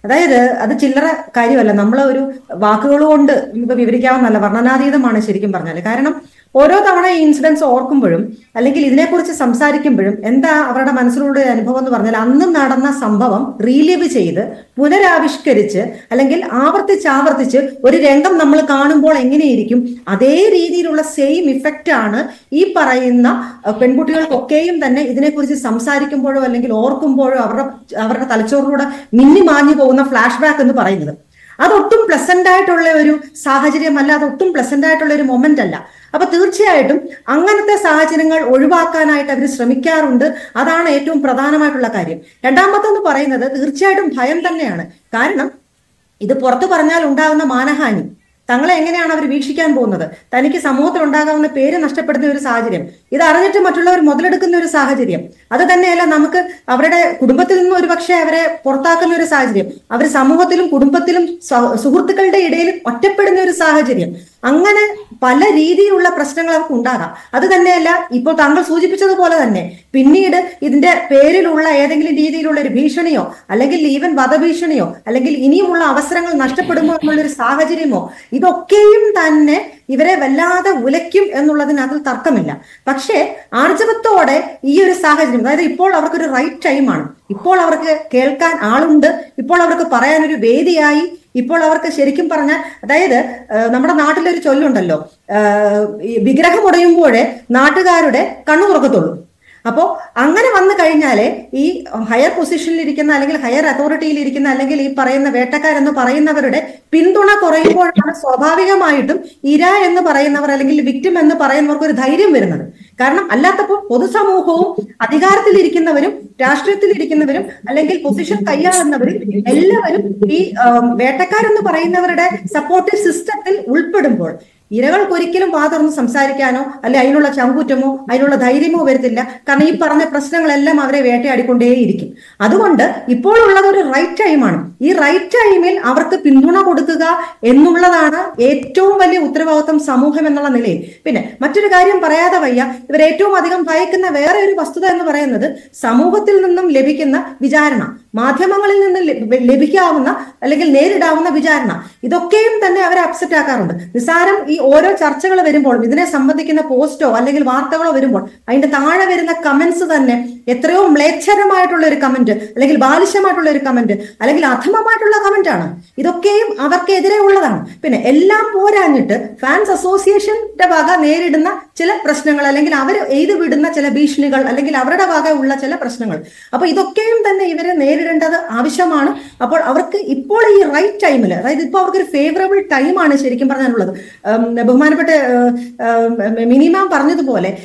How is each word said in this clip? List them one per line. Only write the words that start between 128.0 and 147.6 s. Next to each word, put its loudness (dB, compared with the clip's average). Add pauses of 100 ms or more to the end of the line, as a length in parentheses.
അതിനുള്ള 2
ധൈര്യമോ 0
വരത്തില്ല. -2 (100)
കാരണം 2
ഈ 0
പറഞ്ഞ 0
പ്രശ്നങ്ങളെല്ലാം 0
അവരെ -2
വേട്ടയാടിക്കൊണ്ടേയിരിക്കും. 0 (280)
അതുകൊണ്ട് 2 (140)
ഇപ്പോൾ 2
ഉള്ളത് 4
ഒരു 4
റൈറ്റ് 0
ടൈമാണ്. 0 (120)
ഈ 2
റൈറ്റ് 2
ടൈമിൽ 2
അവർക്ക് 0
പിന്തുണ 4
കൊടുക്കുക 0 (200)
എന്നുള്ളതാണ് 2
ഏറ്റവും 2
വലിയ 4
ഉത്തരവാദിത്വം 0
സമൂഹം 0
എന്നുള്ള -2
നിലയിൽ. -2 (140)
പിന്നെ -4
മറ്റൊരു 0
കാര്യം 4
പറയാതെ 0
വയ്യ, 0 (160)
ഇവർ 2
ഏറ്റവും 2
അധികം -2
ഭയക്കുന്ന -2
വേറെ 0
ഒരു 2
വസ്തുത -4
എന്ന് 0
പറയുന്നത് -2 (260)
സമൂഹത്തിൽ 2
നിന്നും 0
ലഭിക്കുന്ന 0
വിചാരണ, 0 (180)